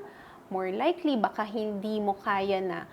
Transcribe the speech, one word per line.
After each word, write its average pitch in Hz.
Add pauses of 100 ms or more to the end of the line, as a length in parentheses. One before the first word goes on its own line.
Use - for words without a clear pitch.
(480)
more 190
likely, 302
baka 214
hindi 214
mo 202
kaya 196
na 180 (160)